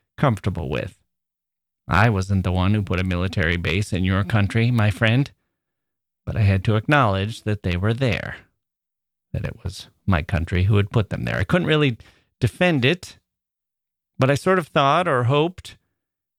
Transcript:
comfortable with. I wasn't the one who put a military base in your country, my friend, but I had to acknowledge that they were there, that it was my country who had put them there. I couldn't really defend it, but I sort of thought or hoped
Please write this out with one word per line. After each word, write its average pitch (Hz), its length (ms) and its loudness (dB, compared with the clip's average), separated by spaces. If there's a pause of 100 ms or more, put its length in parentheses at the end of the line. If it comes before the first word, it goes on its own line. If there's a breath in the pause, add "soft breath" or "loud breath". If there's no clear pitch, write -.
(180 soft breath)
comfortable 95 500 -2
with. 69 300 -6 (880)
I 104 220 4
wasn't 95 340 0
the 90 80 -2
one 92 220 2
who 107 80 0
put 92 180 -4
a 92 40 -2
military 90 520 -2
base 87 380 -2
in 90 100 0
your 95 200 2
country, 110 460 0
my 110 200 2
friend, 117 400 0 (960)
but - 100 -6
I 107 60 2
had 98 220 4
to 107 120 2
acknowledge 110 680 0
that 107 180 -4
they 87 160 -2
were 107 160 0
there, 120 420 -4 (960)
that - 140 -4
it - 180 -10
was - 240 -12 (160)
my 87 160 0
country 85 440 -2
who 101 120 2
had 101 140 0
put 107 180 0
them - 160 -8
there. 60 140 -4
I 95 60 0
couldn't 175 220 -2
really 151 300 0 (440 soft breath)
defend 151 440 0
it, 160 320 -2 (1040)
but 131 120 2
I 143 40 4
sort 185 240 2
of 160 100 -6
thought 156 400 2
or 123 160 0
hoped 147 540 -2 (600)